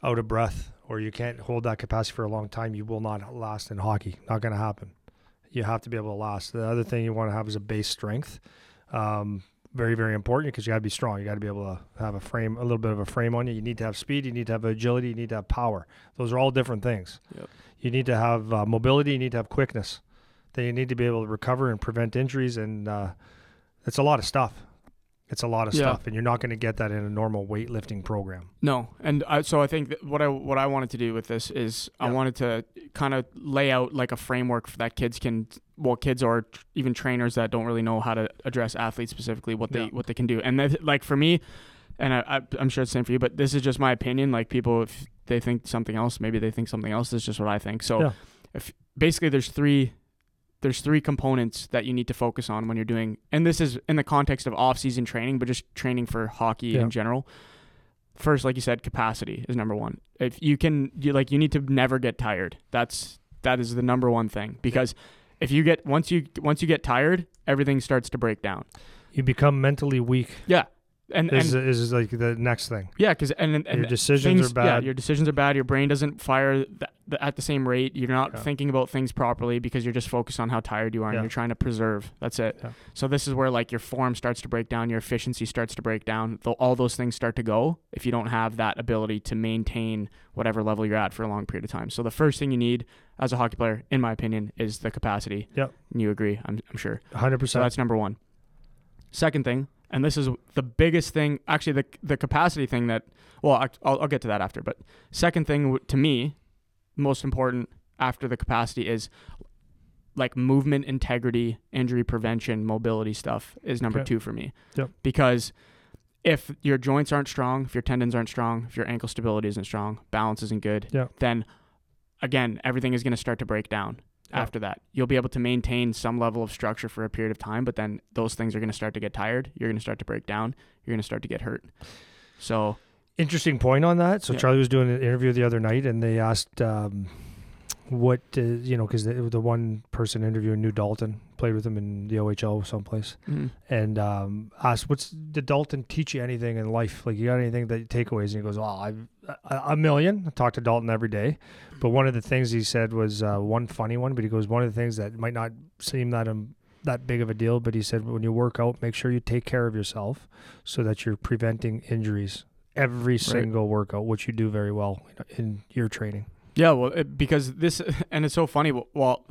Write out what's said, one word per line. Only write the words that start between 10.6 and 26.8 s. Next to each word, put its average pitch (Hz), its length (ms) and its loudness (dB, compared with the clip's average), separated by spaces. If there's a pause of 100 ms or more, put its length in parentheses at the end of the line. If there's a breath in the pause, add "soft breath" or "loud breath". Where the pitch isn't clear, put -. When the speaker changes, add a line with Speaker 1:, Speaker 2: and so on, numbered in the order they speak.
Speaker 1:
you 113 40 0
gotta 110 100 2
be 107 80 -4
strong. 104 300 -4
You 101 60 -8
gotta 104 140 -4
be 104 80 -6
able 101 160 -6
to 92 160 -8 (240)
have 107 120 -4
a 98 40 -6
frame, 113 380 -4
a 120 40 -8
little 120 160 2
bit 110 140 0
of 104 80 -2
a 101 60 -2
frame 117 280 0
on 120 140 0
you. 120 60 -4
You 110 80 -6
need 113 180 -4
to 113 60 -4
have 107 120 -4
speed. 139 280 -4
You 127 60 -6
need 117 160 -4
to 113 60 0
have 110 120 -2
agility. 120 440 2
You 113 60 -6
need 113 140 -6
to 113 60 -4
have 104 120 -8
power. 110 400 -2 (300 soft breath)
Those 120 160 -2
are 127 60 2
all 135 120 6
different 123 320 0
things. 107 360 -2 (160)
Speaker 2:
Yep. - 140 -16 (300 soft breath)
Speaker 1:
You 127 120 -4
need 127 160 0
to 123 80 2
have, 113 380 2
uh, 104 120 2
mobility. 131 480 4
You 135 40 0
need 127 140 -2
to 120 60 -2
have 113 120 -4
quickness. - 520 -2 (520 soft breath)
Then 123 120 -4
you 120 80 -2
need 127 160 -2
to 127 60 -2
be 120 100 2
able 117 180 2
to 107 40 -4
recover 127 440 0
and 107 100 -4
prevent 117 360 -2
injuries. 127 400 0
And, 107 300 -6
uh, 101 260 -4 (720 soft breath)
it's - 120 -2
a 143 60 4
lot 147 160 4
of 107 60 -6
stuff. 127 280 0 (760)
It's - 140 -8
a 120 60 -4
lot 113 200 0
of 104 60 -2
Speaker 2:
Yeah. 151 60 2 (140)
Speaker 1:
stuff, - 120 -6
and 110 80 -6
you're 110 100 -4
not 120 160 2
gonna 117 160 -4
get 110 220 -2
that 107 140 -2